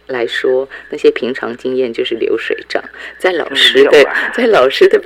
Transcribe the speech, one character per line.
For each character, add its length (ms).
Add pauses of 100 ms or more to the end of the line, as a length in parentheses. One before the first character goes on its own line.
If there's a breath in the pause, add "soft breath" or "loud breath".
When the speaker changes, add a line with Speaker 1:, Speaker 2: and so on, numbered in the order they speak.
Speaker 1:
来 180
说， 440 (200 loud breath)
那 80
些 140
平 240
常 220
经 180
验 180
就 120
是 100
流 240
水 180 (120)
账， 120 (380 loud breath)
在 140
老 200
师 300
的， 80
Speaker 2:
嗯， 20
没 100
有 40
啊。 260
Speaker 1:
在 140
老 220
师 180
的 200